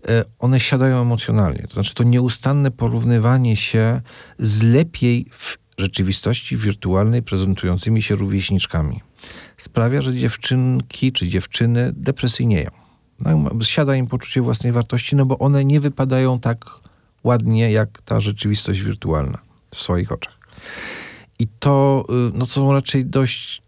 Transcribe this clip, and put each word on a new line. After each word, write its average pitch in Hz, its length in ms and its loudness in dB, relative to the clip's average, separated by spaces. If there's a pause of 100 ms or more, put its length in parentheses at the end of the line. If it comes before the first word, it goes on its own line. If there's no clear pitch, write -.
e, 113 160 2 (140)
one 127 220 2
siadają 127 420 2
emocjonalnie. 110 680 0
To - 60 -18
znaczy - 200 -4
to 117 100 0
nieustanne 127 680 2
porównywanie 117 840 2
się 113 440 0 (380)
z 107 240 2
lepiej 123 680 2
w - 280 -14 (200)
rzeczywistości 98 800 -2
wirtualnej 107 680 0
prezentującymi 95 800 0
się 104 120 0
rówieśniczkami 95 840 -2 (560)
sprawia, 123 460 0
że 131 120 -2
dziewczynki 127 1000 0
czy 90 160 -4
dziewczyny 117 680 0
depresyjnieją. 113 760 -2 (500)
No, 151 300 0 (120)
siada 139 340 0
im 127 100 0
poczucie 123 340 -4
własnej 120 320 0
wartości, 120 440 0
no 139 100 4
bo 127 120 0
one 139 260 2
nie 147 160 4
wypadają 131 600 0
tak 117 240 -2 (600)
ładnie 113 480 2
jak 107 300 -2
ta 110 180 0
rzeczywistość 101 600 -2
wirtualna 78 580 -4 (360)
w - 60 -14
swoich 92 320 -2
oczach. - 260 -12 (1000)
I 117 80 -2 (120)
to, 139 500 2
y, 120 300 -2
no, 123 80 -2
są 139 260 0
raczej 135 340 0
dość - 600 -2